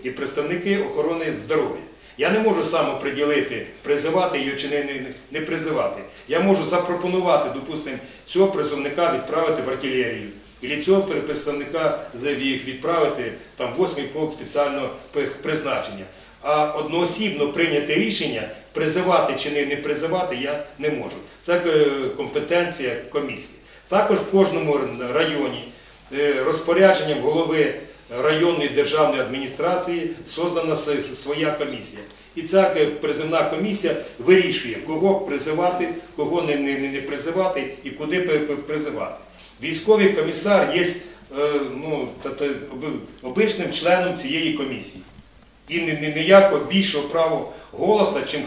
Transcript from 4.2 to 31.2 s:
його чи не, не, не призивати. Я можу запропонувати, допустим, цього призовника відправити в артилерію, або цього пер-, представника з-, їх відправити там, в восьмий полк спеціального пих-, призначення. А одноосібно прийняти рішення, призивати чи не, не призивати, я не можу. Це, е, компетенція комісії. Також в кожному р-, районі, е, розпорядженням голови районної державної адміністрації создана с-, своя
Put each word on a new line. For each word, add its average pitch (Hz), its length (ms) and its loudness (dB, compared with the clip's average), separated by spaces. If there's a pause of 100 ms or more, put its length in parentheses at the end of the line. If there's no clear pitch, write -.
його 139 160 -2
чи 139 120 -4
не, 143 160 0
не, 131 220 -6 (240)
не 156 100 -6
призивати. 151 640 -2 (260)
Я 156 120 2
можу 185 240 4
запропонувати, 180 880 2
допустим, 143 440 -8 (280)
цього 190 260 4
призовника 147 640 0
відправити 151 480 0
в 127 80 -4
артилерію, 127 580 -2 (360)
або 147 180 -4
цього 190 200 4
пер-, - 240 -2
представника 147 720 -2 (160)
з-, 135 200 -2
їх 131 320 -2
відправити 131 640 0 (240)
там, 147 180 -4
в - 20 -8
восьмий 147 300 0
полк 151 260 -4
спеціального 139 580 -2 (220)
пих-, 139 300 -4
призначення. 139 640 -4 (380)
А 151 220 2
одноосібно 156 880 0
прийняти 147 420 0
рішення, 117 540 0 (240)
призивати 156 640 2
чи 147 120 -4
не, 143 160 0
не 143 100 -4
призивати, 156 640 -2
я 147 220 -4 (140)
не 151 120 -2
можу. 127 260 -6 (260)
Це, 175 240 2
е, 151 200 6 (300)
компетенція 151 800 0 (140)
комісії. 135 480 -6 (300)
Також 208 300 4
в - 120 -4
кожному 165 460 4
р-, 123 360 -4
районі, 143 560 0 (500)
е, 139 260 2
розпорядженням 160 760 4
голови 151 540 2 (440)
районної 156 500 2
державної 139 540 4
адміністрації 160 880 -2 (160)
создана 160 500 0
с-, 143 380 -2
своя 151 360 -2